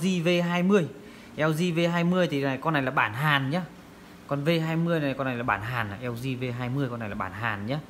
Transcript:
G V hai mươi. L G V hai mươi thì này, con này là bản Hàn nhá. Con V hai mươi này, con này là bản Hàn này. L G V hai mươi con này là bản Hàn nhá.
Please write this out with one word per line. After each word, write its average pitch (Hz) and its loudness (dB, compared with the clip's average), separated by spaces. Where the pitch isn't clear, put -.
G 170 0
V 175 4
hai 175 2
mươi. 185 6
L 156 2
G 156 0
V 165 2
hai 175 2
mươi 180 4
thì 139 0
này, 135 0
con 160 0
này 139 2
là 131 0
bản 123 2
Hàn 139 2
nhá. 175 0
Con 143 -2
V 156 2
hai 160 0
mươi 165 2
này, 139 0
con 131 -2
này 127 -2
là 120 -4
bản 104 0
Hàn 113 -4
này. 101 -8
L 123 -4
G 117 -6
V - -2
hai 123 -4
mươi 135 0
con 117 -6
này 107 -6
là 101 -6
bản 95 -6
Hàn 104 -4
nhá. 139 -2